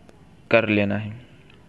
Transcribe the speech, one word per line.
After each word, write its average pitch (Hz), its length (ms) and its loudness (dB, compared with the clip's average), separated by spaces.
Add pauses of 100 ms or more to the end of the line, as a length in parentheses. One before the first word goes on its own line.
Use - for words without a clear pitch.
(520)
कर 113 180 4
लेना 101 280 0
है। 107 240 -10 (480)